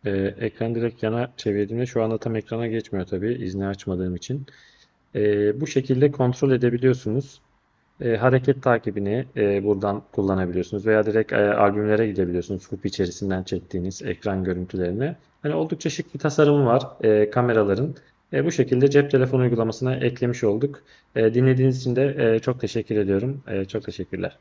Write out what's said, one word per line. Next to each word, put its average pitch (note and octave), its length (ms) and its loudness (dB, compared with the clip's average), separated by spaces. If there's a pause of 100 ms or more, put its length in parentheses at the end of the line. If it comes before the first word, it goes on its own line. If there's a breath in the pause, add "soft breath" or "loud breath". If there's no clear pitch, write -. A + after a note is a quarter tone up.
E, G#2 60 -4 (300)
ekran A#2 340 -4
direkt A#2 280 -4
yana A#2 340 -2
çevirdiğimde G#2+ 500 -2
şu A#2 160 -2
anda A2 160 -2
tam A2+ 180 -4
ekrana A2+ 300 -6
geçmiyor G#2+ 400 -6
tabii G2+ 280 -4
izni G2 320 -6
açmadığım F#2 500 -6
için. C3+ 300 -8 (680 soft breath)
E, G#2 460 0
bu D3+ 60 -4
şekilde C3+ 440 2
kontrol B2+ 400 0
edebiliyorsunuz. B2 920 0 (600)
E, A#2 160 0
hareket C3 460 2
takibini, A2 640 0 (100)
e, G2+ 280 2
buradan G2+ 380 0 (100)
kullanabiliyorsunuz F#2+ 760 -2
veya G#2+ 200 4
direkt, A2 260 0
e, B2+ 40 0
albümlere G#2 680 2
gidebiliyorsunuz. F#2 640 -4
Fup - 180 -8
içerisinden F#2+ 560 -4
çektiğiniz F#2 600 -6
ekran F#2+ 420 -4
görüntülerine. F#2 720 -4 (260 soft breath)
Hani D3+ 120 -4
oldukça D#3+ 360 -4
şık - 240 -10
bir C#3+ 40 -10
tasarımı D3 480 4
var, B2 160 4 (180)
e, G#2+ 300 4
kameraların. A2+ 640 2 (380 loud breath)
E, C#3 120 0
bu E3+ 80 0
şekilde C3 380 4
cep C#3+ 200 4
telefonu B2+ 320 2
uygulamasına A#2+ 540 0
eklemiş B2 480 -2
olduk. A#2 380 0 (340 soft breath)
E, A2 180 4
dinlediğiniz B2+ 460 4
için B2+ 160 -2
de, C3+ 380 2
e, A2+ 40 2
çok B2 220 -2
teşekkür G#2+ 360 -4
ediyorum. G#2+ 520 0
E, G2 160 -4
çok G2+ 200 -6
teşekkürler. F#2 560 -8